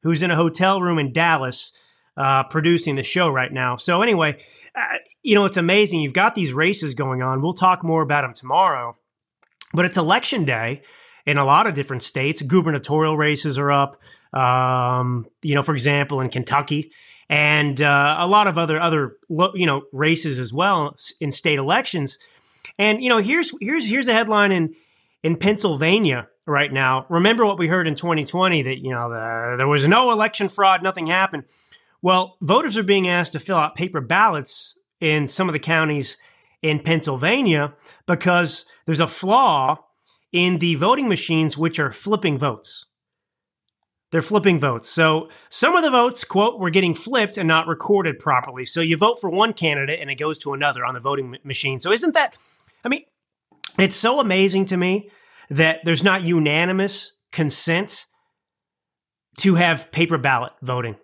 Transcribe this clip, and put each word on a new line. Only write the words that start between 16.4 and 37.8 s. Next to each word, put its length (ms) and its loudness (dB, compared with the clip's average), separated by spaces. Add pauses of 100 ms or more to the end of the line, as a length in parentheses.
And, 500 2
uh, 380 4
a 80 0
lot 220 4
of 100 0
other, 220 0
other 360 0 (120)
lo-, 260 0
you 100 0
know, 280 0
races 480 0
as 120 -8
well 420 0
s-, 260 -12
in 100 -4
state 300 -2
elections. 580 -2 (580)
And, 260 0
you 60 0
know, 100 4
here's, 420 0
here's, 260 -4
here's 220 -2
a 40 2
headline 380 2
in, 240 0 (480)
in 140 0
Pennsylvania 920 0 (160)
right 280 0
now. 360 0
Remember 380 4
what 100 0
we 120 -2
heard 180 0
in 80 -2
twenty 300 -2
twenty 380 0
that, 160 -6
you 120 -8
know, 180 -6
the, 480 -6
there 120 0
was 180 2
no 240 4
election 380 0
fraud, 340 2
nothing 240 -4
happened. 380 -2 (580)
Well, 400 2
voters 340 2
are 60 -2
being 240 2
asked 280 -2
to 40 -6
fill 200 -2
out 180 -2
paper 240 -6
ballots 760 0 (240)
in 280 0
some 200 -2
of 40 -4
the 80 -4
counties 560 -2 (460)
in 180 0
Pennsylvania 920 0 (320)